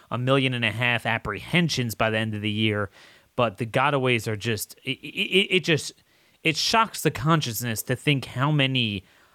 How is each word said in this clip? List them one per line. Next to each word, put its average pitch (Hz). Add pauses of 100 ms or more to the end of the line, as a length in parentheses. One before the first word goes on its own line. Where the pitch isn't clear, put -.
a 113
million 131
and 117
a 104
half 120
apprehensions 117
by 113
the 110
end 110
of 104
the 107
year. 104 (460)
But 113
the 117
gotaways 127
are 110
just, 107
it, 131
it, 147
it, 190
it 175
just, 156 (500)
it 160
shocks -
the 156
consciousness 123
to 127
think 139
how 139
many 131 (300)